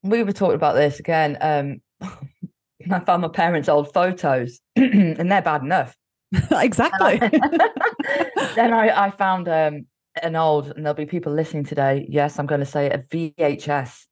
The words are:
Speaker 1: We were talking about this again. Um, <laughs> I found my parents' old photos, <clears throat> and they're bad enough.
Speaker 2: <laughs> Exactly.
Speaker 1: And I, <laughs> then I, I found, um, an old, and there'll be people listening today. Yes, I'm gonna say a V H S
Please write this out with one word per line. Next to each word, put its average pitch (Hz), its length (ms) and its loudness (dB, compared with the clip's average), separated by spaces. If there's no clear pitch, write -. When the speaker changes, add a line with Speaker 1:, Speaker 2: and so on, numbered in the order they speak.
Speaker 1:
We 220 200 0
were 202 80 -2
talking 196 240 0
about 156 200 2
this 143 240 2
again. 156 420 0
Um, 143 400 -2
<laughs> - 880 -16
I 185 120 0
found 180 220 2
my 160 40 -4
parents' 165 400 0
old 147 260 2
photos, 147 760 0
<clears throat> - 100 -10
and 196 520 4
they're 196 120 4
bad 151 220 0
enough. 147 340 -2
Speaker 2:
<laughs> - 200 0
Exactly. 226 720 2
Speaker 1:
And 233 120 2
I, 370 1080 -2
<laughs> - 20 -6
then 233 160 2
I, 220 360 2
I - 40 -2
found, 185 380 -2
um, 156 380 0
an 165 140 -4
old, 151 340 2
and 151 160 -10
there'll 147 80 -2
be 151 140 -6
people 160 260 -4
listening 160 320 -4
today. 139 420 0
Yes, 143 300 0
I'm 147 80 -4
gonna 143 220 -2
say 143 200 -2
a 135 220 -2
V 165 300 -6
H 147 280 -2
S 139 440 -6